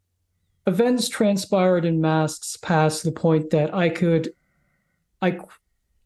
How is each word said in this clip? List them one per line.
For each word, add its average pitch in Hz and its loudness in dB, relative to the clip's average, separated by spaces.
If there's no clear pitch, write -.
events 233 2
transpired 190 0
in 165 0
Mask's 156 -2
past 156 0
to 160 -2
the - -10
point 156 2
that 151 0
I 175 0
could, 165 0
I, 180 -2